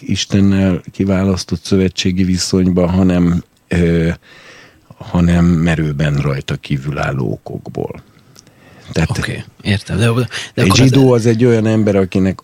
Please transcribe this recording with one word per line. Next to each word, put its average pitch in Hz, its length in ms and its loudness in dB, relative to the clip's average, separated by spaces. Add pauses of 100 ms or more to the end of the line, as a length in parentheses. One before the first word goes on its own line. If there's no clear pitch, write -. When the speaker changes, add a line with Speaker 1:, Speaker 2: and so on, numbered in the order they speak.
Speaker 1:
Istennel 98 800 0 (100)
kiválasztott 95 720 -2
szövetségi 95 600 0
viszonyba, 90 640 0
hanem, 87 560 2 (260)
ö, 85 400 0 (920)
hanem 87 460 2
merőben 78 720 0
rajta 69 400 -4
kívülálló 69 760 -6
okokból. - 680 -10 (920)
Tehát - 260 -2
Speaker 2:
Oké, - 260 -8 (180)
értem. 98 340 -4
De, 104 80 0
de 117 240 0 (260)
Speaker 1:
egy - 100 0
Speaker 2:
akkor 95 120 2
Speaker 1:
zsidó 131 360 4
Speaker 2:
az 120 80 4
Speaker 1:
az 107 60 -2
egy 117 180 2
olyan 113 220 2
ember, 107 300 2
akinek 95 460 0